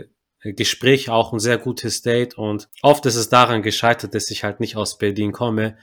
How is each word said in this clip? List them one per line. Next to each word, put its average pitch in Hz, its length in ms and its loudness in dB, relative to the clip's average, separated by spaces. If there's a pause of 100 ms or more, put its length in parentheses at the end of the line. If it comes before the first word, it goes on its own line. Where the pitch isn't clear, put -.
(420)
äh, 107 100 -8
Gespräche, 123 640 0
auch 113 180 2
ein 110 80 -4
sehr 117 160 2
gutes 120 460 -8
Date. 120 340 0
Und 104 320 -6 (140)
oft 147 240 4
ist 120 100 2
es 113 140 -2
daran 120 320 6
gescheitert, 110 520 0
dass 107 160 -4
ich - 140 -8
halt 104 160 -6
nicht 113 160 -6
aus 104 220 -6
Berlin 104 340 -2
komme, 110 500 -2